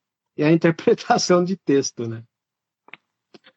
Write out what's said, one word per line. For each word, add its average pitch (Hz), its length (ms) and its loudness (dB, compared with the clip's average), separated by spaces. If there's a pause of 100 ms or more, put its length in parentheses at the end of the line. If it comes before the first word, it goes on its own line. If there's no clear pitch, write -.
(380)
é 147 80 -2
a 156 60 2
<laughs> - 20 6
interpretação 180 880 2
de 185 140 -4
texto, 135 500 -2
né? 113 160 -12 (1300)